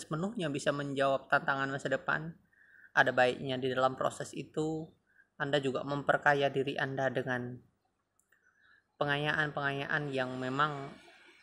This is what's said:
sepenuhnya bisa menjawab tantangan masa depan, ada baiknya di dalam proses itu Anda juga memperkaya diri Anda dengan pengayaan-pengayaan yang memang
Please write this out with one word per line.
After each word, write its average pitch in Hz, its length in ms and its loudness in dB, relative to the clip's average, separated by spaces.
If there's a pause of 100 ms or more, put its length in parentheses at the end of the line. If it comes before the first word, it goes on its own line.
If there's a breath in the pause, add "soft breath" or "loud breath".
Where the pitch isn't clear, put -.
sepenuhnya 170 480 -2
bisa 143 160 -2
menjawab 139 640 0
tantangan 135 400 0
masa 139 160 -4
depan, 147 480 -2 (560 soft breath)
ada 135 160 6
baiknya 127 480 2
di 127 160 -2
dalam 131 240 2
proses - 400 -4
itu 156 480 -4 (560 soft breath)
Anda 143 240 2
juga 131 160 0
memperkaya 139 720 2
diri 135 240 -2
Anda 135 320 0
dengan 123 480 -4 (1400 soft breath)
pengayaan-pengayaan 147 1120 0
yang 127 260 -2
memang 139 540 0 (500)